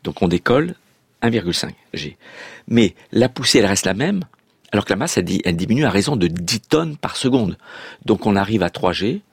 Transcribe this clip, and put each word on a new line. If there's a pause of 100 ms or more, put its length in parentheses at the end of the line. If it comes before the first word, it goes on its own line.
Donc,
on
décolle (480)
un
virgule
cinq (180)
G. (520)
Mais (160)
la
poussée,
elle
reste
la
même, (480)
alors
que
la
masse,
elle
di-,
elle
diminue
à
raison
de
dix
tonnes
par
seconde. (480)
Donc,
on
arrive
à
trois
G (100)